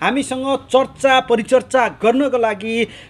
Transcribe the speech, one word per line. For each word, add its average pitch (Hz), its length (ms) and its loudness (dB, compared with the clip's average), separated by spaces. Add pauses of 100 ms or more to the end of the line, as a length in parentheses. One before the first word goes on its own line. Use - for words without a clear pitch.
हामीसँग 262 560 -4
चर्चा 262 640 2
परिचर्चा 240 680 0
गर्नको 247 500 0
लागि 220 460 -2 (260)